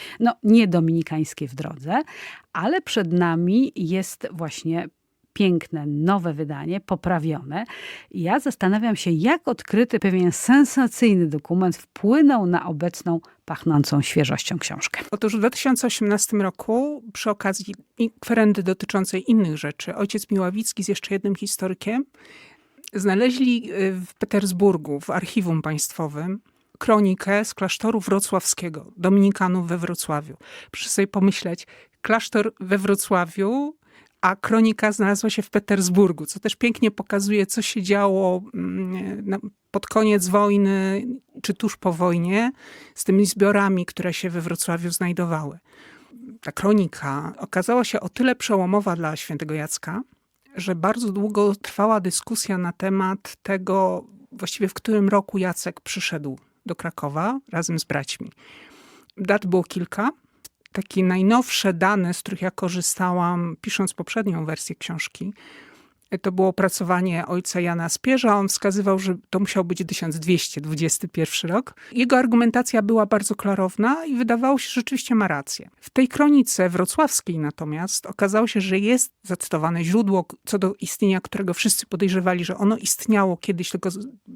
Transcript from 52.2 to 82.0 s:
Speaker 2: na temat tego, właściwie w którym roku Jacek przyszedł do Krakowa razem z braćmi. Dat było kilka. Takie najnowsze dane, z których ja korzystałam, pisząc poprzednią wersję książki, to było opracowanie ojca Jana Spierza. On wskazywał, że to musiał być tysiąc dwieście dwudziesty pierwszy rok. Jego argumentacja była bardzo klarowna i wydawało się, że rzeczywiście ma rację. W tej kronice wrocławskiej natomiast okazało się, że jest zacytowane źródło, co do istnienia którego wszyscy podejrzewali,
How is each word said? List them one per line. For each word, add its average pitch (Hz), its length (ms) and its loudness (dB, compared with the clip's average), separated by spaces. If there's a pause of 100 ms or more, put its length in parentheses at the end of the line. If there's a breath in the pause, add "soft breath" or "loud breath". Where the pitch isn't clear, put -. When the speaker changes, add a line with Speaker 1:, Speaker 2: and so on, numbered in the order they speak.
Speaker 2:
na 180 140 -2
temat 190 720 -2
tego, 190 600 0 (260)
właściwie 196 360 -4
w - 60 -8
którym 208 360 2
roku 202 280 2
Jacek 185 440 -4
przyszedł 147 580 -6 (260)
do 170 100 -8
Krakowa 165 640 -4 (120)
razem 170 280 -2
z - 40 -4
braćmi. - 480 -8 (840 loud breath)
Dat 202 280 0
było 180 180 2
kilka. 196 460 -6 (640)
Takie 196 280 -2
najnowsze 190 720 2
dane, 180 400 2
z - 60 -10
których 202 220 -8
ja 185 100 -4
korzystałam, 175 1080 -2
pisząc - 320 -2
poprzednią 175 520 -4
wersję 156 300 -8
książki, - 580 -10 (880 loud breath)
to 190 100 -2
było 190 160 4
opracowanie 180 800 0
ojca 180 340 -4
Jana 170 300 -2
Spierza. 254 460 2
On 196 120 2
wskazywał, 196 520 0
że 190 160 -2 (140)
to 185 100 0
musiał 196 240 0
być 175 240 -4
tysiąc 165 320 -4
dwieście 160 420 0
dwudziesty 156 460 -2
pierwszy - 400 -2
rok. 202 280 -2 (160 loud breath)
Jego 247 260 4
argumentacja 240 640 4
była 214 240 4
bardzo 202 300 0
klarowna 202 680 0
i 285 100 -2
wydawało 240 420 2
się, - 100 -6
że - 60 -8
rzeczywiście 254 420 -2
ma 208 120 4
rację. - 420 -6 (120)
W - 80 -20
tej 262 180 4
kronice 269 600 4
wrocławskiej 185 720 0
natomiast 151 640 -6
okazało 202 420 2
się, 214 140 0
że 190 180 0
jest 233 320 2 (120)
zacytowane 170 600 -2
źródło, 196 420 2 (200)
co 202 140 -2
do 196 200 0
istnienia 190 420 0
którego 190 320 -4
wszyscy - 320 0
podejrzewali, 180 600 0